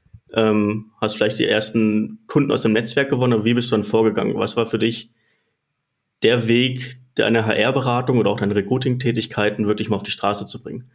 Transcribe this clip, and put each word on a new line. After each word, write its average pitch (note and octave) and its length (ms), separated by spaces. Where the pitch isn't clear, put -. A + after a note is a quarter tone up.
ähm, G#2+ 680
hast G#2+ 160
vielleicht G#2+ 240
die - 40
ersten G#2+ 840
Kunden D3 240
aus A2 80
dem A2 120
Netzwerk C3+ 380
gewonnen, B2 220
aber G#2+ 120
wie A#2+ 100
bist A#2+ 180
du - 20
dann G#2+ 80
vorgegangen? G#2+ 540
Was G2+ 200
war A#2 80
für A2+ 140
dich A2+ 320
der A2+ 240
Weg, B2 520
deine A2 300
H-R-Beratung B2+ 720
oder G2+ 120
auch G#2 80
deine G2+ 160
Recruiting-Tätigkeiten A2+ 1120
wirklich G#2 220
mal G#2+ 80
auf F#2+ 80
die - 80
Straße G2+ 340
zu - 160
bringen? - 220